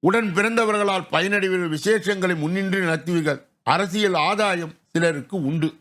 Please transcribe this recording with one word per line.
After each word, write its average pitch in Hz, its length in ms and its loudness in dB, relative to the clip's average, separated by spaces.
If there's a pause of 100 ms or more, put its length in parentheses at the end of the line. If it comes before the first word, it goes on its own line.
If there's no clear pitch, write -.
உடன் 214 340 2
பிறந்தவர்களால் 208 760 0
பயனடைவீர்கள். 185 640 0
விசேஷங்களை 190 680 0
முன்னின்று 190 440 -2
நடத்துவீர்கள். 160 540 0 (340)
அரசியல் 185 440 0 (100)
ஆதாயம் 190 460 -2 (200)
சிலருக்கு 165 440 0 (120)
உண்டு. 156 200 -4 (100)